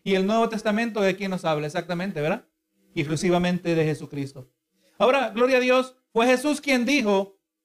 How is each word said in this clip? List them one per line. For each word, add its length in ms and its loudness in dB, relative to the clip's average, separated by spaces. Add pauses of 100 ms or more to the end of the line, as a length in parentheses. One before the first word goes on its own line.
y 120 0
el 120 0
Nuevo 220 2
Testamento 500 -2
de 160 2
quien 160 -6
nos 140 -6
habla, 220 -2
exactamente, 520 -6
¿verdad? 260 -4 (480)
Y 60 -4
exclusivamente 760 0
de 120 2
Jesucristo. 640 -8 (480)
Ahora, 320 2
gloria 260 2
a 60 4
Dios, 340 2 (160)
fue 160 2
Jesús 320 2
quien 260 0
dijo, 520 0 (280)